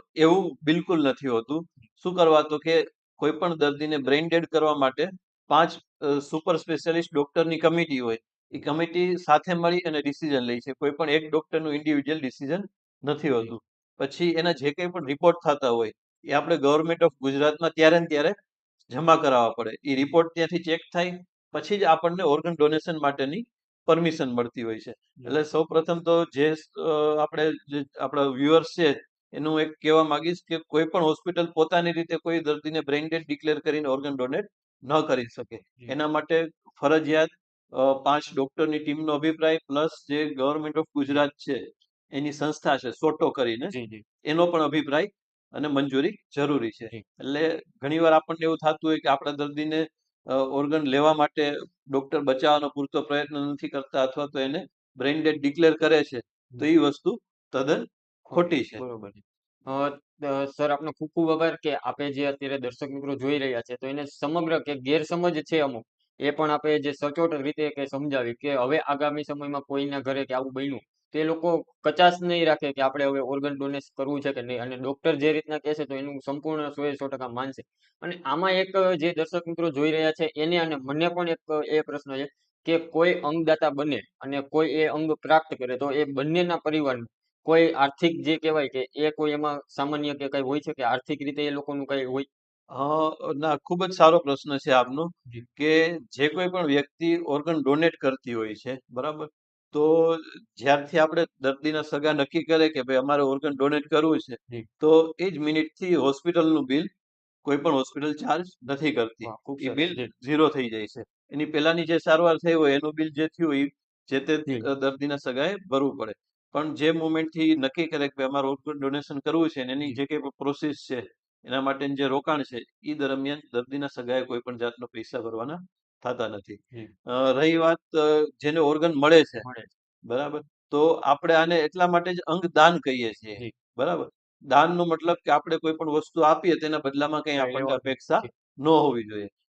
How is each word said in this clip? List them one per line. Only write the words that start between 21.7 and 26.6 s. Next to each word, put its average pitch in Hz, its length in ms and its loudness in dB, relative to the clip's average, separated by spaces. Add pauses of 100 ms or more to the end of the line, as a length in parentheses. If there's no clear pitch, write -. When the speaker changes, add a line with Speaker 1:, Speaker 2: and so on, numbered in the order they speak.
Speaker 1:
જ 196 60 0
આપણને 170 400 2
ઓર્ગન 160 300 2
ડોનેશન 156 440 2
માટેની 143 460 -2 (420)
પરમિશન 160 460 2
મળતી 120 300 -4
હોય 110 180 -6
છે. 120 120 -16
Speaker 2:
જી. - 340 -20
Speaker 1:
એટલે 151 180 -2
સૌપ્રથમ 160 560 -2
તો 170 340 2
જે, 147 200 2 (240)